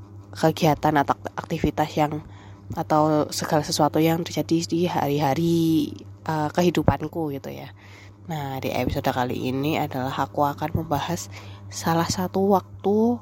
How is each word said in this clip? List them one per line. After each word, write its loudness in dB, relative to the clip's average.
kegiatan 4
atau 2
aktivitas -2
yang, 0
atau 2
segala 0
sesuatu 2
yang 0
terjadi 0
di 0
hari-hari, 2
eh, 0
kehidupanku 2
gitu -12
ya. -12
Nah, -6
di -2
episode -2
kali 0
ini 0
adalah -4
aku 0
akan -2
membahas -4
salah 0
satu 2
waktu 2